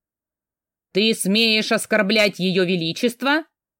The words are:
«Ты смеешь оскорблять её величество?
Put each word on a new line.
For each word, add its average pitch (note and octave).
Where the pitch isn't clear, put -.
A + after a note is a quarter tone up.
«Ты A3
смеешь G#3+
оскорблять G#3+
её F#3
величество? A3+